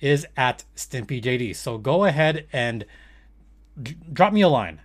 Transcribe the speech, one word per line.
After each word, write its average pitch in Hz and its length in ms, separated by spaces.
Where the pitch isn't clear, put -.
is 143 260
at 127 280
Stimpy 123 480
J 127 160
D. 117 140
So 117 260
go 143 260
ahead 156 480
and 120 320
d-, 131 160
drop 190 200
me 214 80
a 190 80
line. 98 360